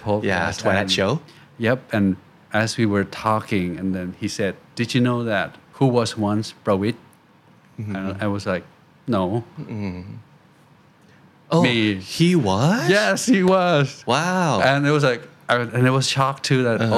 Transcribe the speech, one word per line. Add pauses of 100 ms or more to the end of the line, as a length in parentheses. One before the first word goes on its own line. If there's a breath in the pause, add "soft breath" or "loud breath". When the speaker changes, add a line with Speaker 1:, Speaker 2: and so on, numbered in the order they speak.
Speaker 1:
Phop,
Speaker 2:
Yeah,
Speaker 1:
yes.
Speaker 2:
Twilight
Speaker 1:
And
Speaker 2:
Show. (480 loud breath)
Speaker 1:
Yep. (180)
And (460)
as
we (100)
were
talking, (140)
and
then (120)
he
said, (260)
"Did
you
know (140)
that (300)
who (120)
was (200)
once (180)
Pravit?" (840)
Speaker 2:
Mm-hmm.
Speaker 1:
And (160)
I
was
like, (440)
"No." (160)
Speaker 2:
Mm-hmm. (1500 soft breath)
Oh,
Speaker 1:
Me.
Speaker 2:
he
was?
Speaker 1:
Yes,
he
was.
Speaker 2:
Wow.
Speaker 1:
And
it
was
like, (260)
I, (220)
and
I
was
shocked
too
that,
Speaker 2:
Uh-huh.